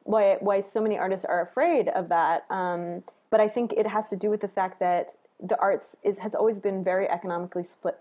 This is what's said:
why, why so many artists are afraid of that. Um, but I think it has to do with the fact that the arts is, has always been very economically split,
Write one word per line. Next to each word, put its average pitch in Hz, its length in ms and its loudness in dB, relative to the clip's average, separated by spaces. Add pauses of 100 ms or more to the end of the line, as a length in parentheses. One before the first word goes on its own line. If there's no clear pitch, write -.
why, 202 360 4
why 196 200 2
so 202 200 -4
many 214 160 0
artists 190 280 -2
are 175 160 0
afraid 277 480 2
of 180 220 -2
that. 165 380 2
Um, 180 540 -4 (280)
but 220 100 6
I 214 80 4
think 233 240 -2
it 214 140 2
has 214 240 -2
to 202 60 -4
do 208 140 -2
with 208 100 -2
the 208 80 -4
fact 185 320 -4
that 180 340 0 (260)
the 185 180 -2
arts - 440 -2
is, 202 180 0
has 208 140 -6
always 220 260 2
been 190 240 -2
very 185 240 0
economically 175 560 -4
split, - 360 -6